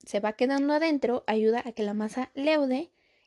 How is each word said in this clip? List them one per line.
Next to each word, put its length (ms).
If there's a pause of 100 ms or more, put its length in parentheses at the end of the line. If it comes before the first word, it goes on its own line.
se 140
va 140
quedando 400
adentro, 540
ayuda 380
a 80
que 100
la 100
masa 400
leude 580 (360)